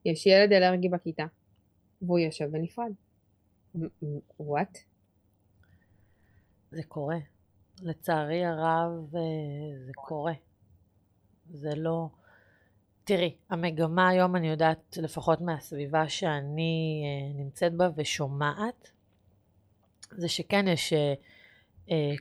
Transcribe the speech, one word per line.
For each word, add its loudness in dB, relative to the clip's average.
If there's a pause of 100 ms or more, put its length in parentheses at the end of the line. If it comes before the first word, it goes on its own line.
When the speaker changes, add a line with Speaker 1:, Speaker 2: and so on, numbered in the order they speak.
Speaker 1:
יש 0
ילד 8
אלרגי 4
בכיתה, -4 (760)
והוא 2
יושב 0
בנפרד. -4 (840)
מ-, -4 (200)
מ-, -6 (220)
what? -4 (1900)
Speaker 2:
זה -10
קורה. -6 (640)
לצערי -2
הרב, -2
אה, -2 (640)
זה -14
קורה. -6 (1160)
זה -6
לא, -4 (960)
תראי, 0 (140)
המגמה 2
היום, 4
אני 0
יודעת, 0
לפחות 0
מהסביבה -2
שאני, -2
אה, -6
נמצאת -2
בה 2
ושומעת, -4 (1200)
זה -6
שכן 0
יש, 2
אה, 2 (800)
אה, 2